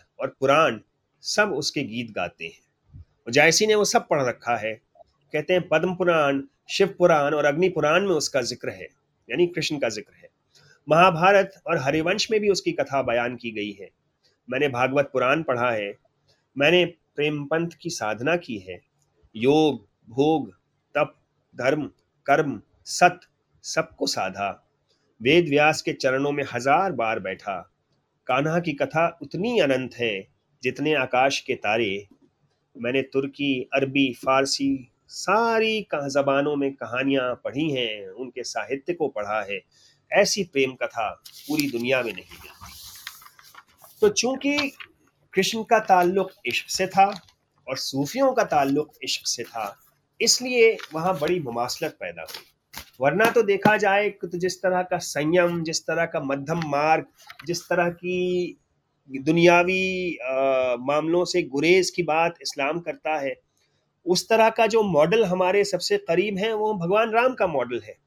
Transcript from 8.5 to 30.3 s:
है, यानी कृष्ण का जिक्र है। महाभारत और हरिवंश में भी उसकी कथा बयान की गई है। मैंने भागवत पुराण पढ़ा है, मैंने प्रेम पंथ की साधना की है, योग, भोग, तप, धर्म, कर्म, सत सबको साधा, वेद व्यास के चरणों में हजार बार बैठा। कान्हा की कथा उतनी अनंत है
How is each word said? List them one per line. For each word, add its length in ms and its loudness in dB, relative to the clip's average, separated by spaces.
है, 200 -12
यानी 160 2
कृष्ण 320 -6
का 100 0
जिक्र 280 -8
है। 120 -20
महाभारत 800 4
और 120 0
हरिवंश 520 0
में 100 2
भी 80 2
उसकी 240 0
कथा 300 -2
बयान 340 -2
की 140 -10
गई 220 -8
है। 160 -18
मैंने 180 0
भागवत 440 0
पुराण 300 2
पढ़ा 280 0
है, 280 -4
मैंने 260 6
प्रेम 600 -4
पंथ 260 -2
की 100 -8
साधना 460 -2
की 220 -8
है, 220 -14
योग, 520 2
भोग, 440 0
तप, 220 -2
धर्म, 340 -2
कर्म, 360 0
सत 360 2
सबको 440 -6
साधा, 600 -6
वेद 260 4
व्यास 340 2
के 100 -4
चरणों 400 -2
में 120 -4
हजार 380 2
बार 280 -2
बैठा। 520 -10
कान्हा 340 0
की 120 -4
कथा 500 -2
उतनी 360 -4
अनंत 360 0
है 340 -6